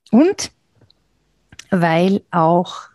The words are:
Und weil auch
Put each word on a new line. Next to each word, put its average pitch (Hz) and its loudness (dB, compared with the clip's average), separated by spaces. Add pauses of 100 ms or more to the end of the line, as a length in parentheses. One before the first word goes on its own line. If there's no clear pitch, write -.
Und 320 0 (1200)
weil 175 0
auch 175 -2 (120)